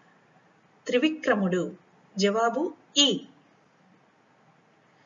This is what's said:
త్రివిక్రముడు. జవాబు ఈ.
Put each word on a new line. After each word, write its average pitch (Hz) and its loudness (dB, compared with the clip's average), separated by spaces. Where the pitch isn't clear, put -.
త్రివిక్రముడు. 220 0
జవాబు 226 0
ఈ. 277 2